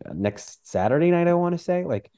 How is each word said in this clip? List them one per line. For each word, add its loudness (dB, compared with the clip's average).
next -6
Saturday 2
night, 2
I 4
wanna 0
say, -2
like, -6